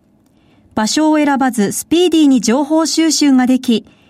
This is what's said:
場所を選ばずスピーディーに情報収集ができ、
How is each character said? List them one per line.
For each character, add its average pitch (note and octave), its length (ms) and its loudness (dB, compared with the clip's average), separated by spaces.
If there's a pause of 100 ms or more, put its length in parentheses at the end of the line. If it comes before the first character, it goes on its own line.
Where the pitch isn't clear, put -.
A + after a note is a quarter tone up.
(760)
場 A3 140 -2
所 D#4 240 0
を D#4 60 2
選 D4 200 0
ば C4 140 -2
ず G3+ 180 -2
ス - 160 -10
ピ F4 200 0
ー E4+ 40 0
デ D#4+ 80 0
ィ D#4 60 4
ー - 20 4
に C4 140 2
情 B3 240 0
報 D#4 220 0
収 D#4+ 260 0
集 D4 200 0
が B3+ 140 2
で B3+ 140 0
き、 A#3 260 -2 (240)